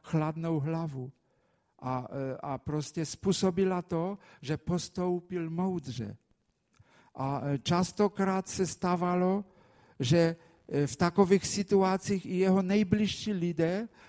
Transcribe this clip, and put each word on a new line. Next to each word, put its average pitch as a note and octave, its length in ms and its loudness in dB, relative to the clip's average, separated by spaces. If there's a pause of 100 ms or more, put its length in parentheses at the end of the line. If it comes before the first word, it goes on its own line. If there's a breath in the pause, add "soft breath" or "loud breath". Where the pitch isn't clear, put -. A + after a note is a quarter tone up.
chladnou D#3+ 580 -2
hlavu. D3 520 -4 (680)
A, B2+ 320 -4
e, C3+ 300 -6
a C3+ 180 -6
prostě D3+ 480 -4
způsobila F#3 760 0
to, F3 360 -4 (220 loud breath)
že D3 160 -4
postoupil F3 960 -4
moudře. C3+ 680 -4 (1000 soft breath)
A, C3+ 300 -4
e, C#3+ 140 0
častokrát F#3+ 920 0
se F#3+ 180 -2
stávalo, F3+ 800 0 (560 soft breath)
že, E3 360 4 (320 soft breath)
e, C#3+ 180 0
v - 100 -6
takových F3+ 500 4
situacích G3 800 2
i F3+ 120 -2
jeho F#3+ 240 6
nejbližší G#3 680 2
lidé F3 560 0 (200 loud breath)